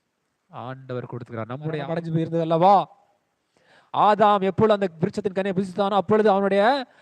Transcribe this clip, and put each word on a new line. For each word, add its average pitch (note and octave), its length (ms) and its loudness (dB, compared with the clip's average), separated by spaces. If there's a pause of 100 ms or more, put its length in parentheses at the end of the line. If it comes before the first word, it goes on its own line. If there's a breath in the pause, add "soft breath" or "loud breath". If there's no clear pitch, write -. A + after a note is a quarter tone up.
(460)
ஆண்டவர் B2+ 580 -12
கொடுத்துக்கிறார். A#2+ 420 -12
நம்முடைய D3 380 -8
அடைஞ்சு E3 300 -6
போயிருந்தது E3 260 -2
அல்லவா? E3 560 2 (960 soft breath)
ஆதாம் G3+ 500 4
எப்பொழுது G#3 300 2
அந்த G3 160 -2 (120)
விருட்சத்தின் G3 340 -4
கனியை F#3+ 220 -4
புசித்தானோ, G3 380 -4
அப்பொழுது G#3 360 2
அவனுடைய G3+ 560 2 (160 soft breath)